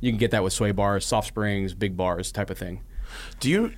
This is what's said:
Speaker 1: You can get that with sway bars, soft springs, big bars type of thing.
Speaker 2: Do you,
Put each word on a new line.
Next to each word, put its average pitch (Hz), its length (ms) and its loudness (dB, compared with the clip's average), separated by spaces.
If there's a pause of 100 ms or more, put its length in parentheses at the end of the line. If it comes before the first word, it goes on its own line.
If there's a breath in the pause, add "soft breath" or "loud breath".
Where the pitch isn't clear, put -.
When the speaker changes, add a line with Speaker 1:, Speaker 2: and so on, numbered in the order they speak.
Speaker 1:
You 123 120 2
can 107 60 0
get 117 120 4
that 107 140 4
with 95 80 0
sway 104 180 2
bars, 101 340 2
soft 110 220 2
springs, 101 480 0
big 95 220 -2
bars 90 340 0
type 101 200 -2
of 92 60 -6
thing. 92 260 -8 (580 loud breath)
Speaker 2:
Do 127 100 2
you, 220 280 2